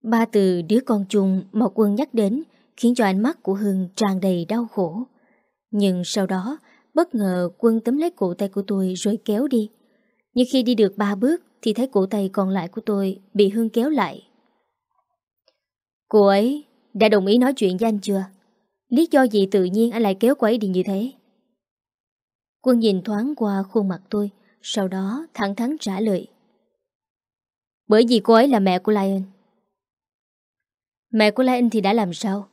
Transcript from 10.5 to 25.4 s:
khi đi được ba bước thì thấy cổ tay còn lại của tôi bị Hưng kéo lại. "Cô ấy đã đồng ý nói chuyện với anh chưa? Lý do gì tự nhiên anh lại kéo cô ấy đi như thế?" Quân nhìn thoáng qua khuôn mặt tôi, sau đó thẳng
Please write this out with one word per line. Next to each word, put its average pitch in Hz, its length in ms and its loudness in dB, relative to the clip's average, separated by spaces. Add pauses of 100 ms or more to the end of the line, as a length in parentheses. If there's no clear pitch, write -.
khi 262 120 2
đi 240 120 0
được 202 220 2
ba 202 180 -2
bước 269 280 0 (200)
thì 220 100 -2
thấy 233 140 -2
cổ 196 200 0
tay 196 260 -4
còn 190 160 -2
lại 185 200 -4
của 220 120 -12
tôi 196 400 -4 (140)
bị 202 140 4
Hưng 226 200 -2
kéo 240 220 -2
lại. 202 380 -4 (1800)
"Cô 208 180 6
ấy 226 380 2 (300)
đã 220 140 4
đồng 202 180 4
ý 214 120 4
nói 262 160 2
chuyện 185 220 0
với 226 120 -2
anh 214 100 -2
chưa? 190 260 -4 (640)
Lý 302 220 2
do 277 120 6
gì 208 240 2
tự 190 180 2
nhiên 220 260 0
anh 226 120 -2
lại 196 120 2
kéo 233 200 2
cô 247 100 -2
ấy 226 140 2
đi 208 100 -4
như 185 180 -2
thế?" 208 260 -4 (1500)
Quân 254 160 2
nhìn 196 240 2
thoáng 226 340 -4
qua 202 260 -2
khuôn 196 260 -2
mặt 170 220 -6
tôi, 208 200 -4 (320)
sau 196 260 -4
đó 196 460 -6
thẳng 196 200 -6